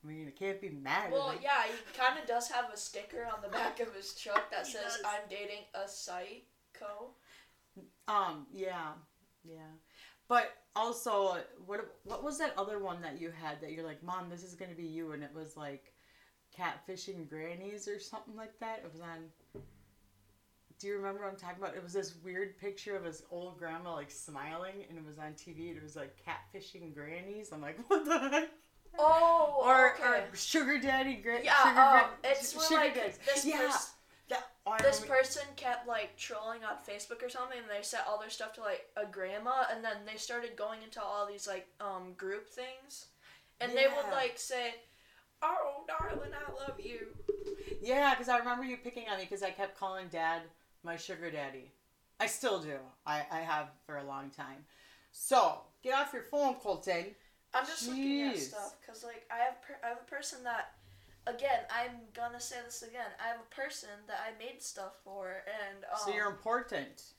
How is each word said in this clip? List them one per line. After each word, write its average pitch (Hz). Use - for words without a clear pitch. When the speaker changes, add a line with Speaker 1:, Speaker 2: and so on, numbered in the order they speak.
Speaker 1:
I 151
mean, 156
I -
can't 196
be 196
mad 147
at -
Speaker 2:
Well, 269
Speaker 1:
him." -
Speaker 2:
yeah, 269
he 226
kinda 254
does 240
have 240
a 208
sticker 208
on 214
the 202
back 233
of 220
his 196
truck 208
that 190
Speaker 1:
He -
Speaker 2:
says, 208
Speaker 1:
does. 208
Speaker 2:
"I'm 208
dating 202
a 196
psycho." 208
Speaker 1:
Um, 180
yeah, 180
yeah. 160
But 240
also, 208
what, 208
what 208
was 285
that 311
other 202
one 180
that 160
you 165
had 160
that 156
you're 165
like, 151
"Mom, 180
this 175
is 180
gonna 175
be 170
you," 160
and 147
it 143
was, 156
like, 143
Catfishing 180
Grannies 180
or 208
something 220
like 220
that? 226
It 170
was 160
on, 165
do -
you 202
remember 196
what 196
I'm 196
talking 180
about? 180
It 185
was 175
this 175
weird 185
picture 196
of 185
his 160
old 175
grandma, 170
like, 143
smiling, 165
and 165
it 156
was 151
on 151
T 170
V, 160
and 160
it 151
was, 151
like, 139
Catfishing 170
Grannies. 185
I'm 151
like, 151
<laughs> 240
"What 392
the 302
heck?" 285
Speaker 2:
Oh, 311
Speaker 1:
Or, 254
Speaker 2:
okay. 247
Speaker 1:
or -
Sugar 294
Daddy 262
Gra-, 233
Speaker 2:
Yeah, 277
Speaker 1:
Sugar 247
Speaker 2:
um, 262
Speaker 1:
Gra-, 262
Speaker 2:
it's 277
where, 320
Speaker 1:
Sugar 320
Speaker 2:
like, 294
Speaker 1:
Daddies. 220
Speaker 2:
this 285
Speaker 1:
Yeah. 294
Speaker 2:
pers-, 277
Speaker 1:
That, 254
I 220
Speaker 2:
this 269
Speaker 1:
rem- 214
Speaker 2:
person 262
kept, 247
like, 220
trolling 226
on 214
Facebook 208
or 247
something, 254
and 226
they 208
sent 220
all 214
their 220
stuff 220
to, 240
like, 202
a 208
grandma, 208
and 226
then 208
they 220
started 233
going 220
into 220
all 202
these, 202
like, 185
um, 185
group 196
things, 262
and 240
they 269
would, 285
Speaker 1:
Yeah. -
Speaker 2:
like, 254
say, 240
"Oh, 302
darling, 294
I 285
love 269
you." 233
Speaker 1:
Yeah, 262
'cause 247
I 247
remember 247
you 254
picking 233
on 202
me 190
'cause 196
I 190
kept 196
calling 190
Dad 165
my 170
sugar 170
daddy. 135
I -
still 208
do. 151
I, 151
I 160
have 151
for 147
a 139
long 139
time. 135
So, -
get 254
off 277
your 240
phone, 285
Colton. 185
Speaker 2:
I'm 254
just 285
looking 277
at 269
Speaker 1:
Jeez. -
Speaker 2:
stuff, 208
'cause, 226
like, 226
I 233
have 254
per-, 277
I 233
have 240
a 247
person 285
that, 233
again, 254
I'm 240
gonna 240
say 247
this 240
again, 226
I 226
have 233
a -
person 214
that 208
I 220
made 233
stuff -
for, 190
and, 196
um, -
Speaker 1:
So 208
you're 208
important. 220